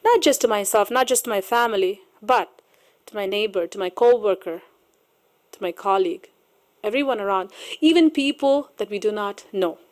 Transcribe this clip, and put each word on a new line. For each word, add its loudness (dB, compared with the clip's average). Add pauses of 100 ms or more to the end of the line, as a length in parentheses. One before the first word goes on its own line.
Not 4
just 2
to 0
myself, 0
not 2
just 0
to -8
my -2
family, -2 (200)
but 0 (460)
to -18
my -4
neighbor, -2
to -12
my -4
co-worker, 2 (880)
to -16
my -6
colleague, -2 (540)
everyone -2
around, -2 (300)
even 4
people 0
that -6
we -6
do -2
not -8
know. -2 (120)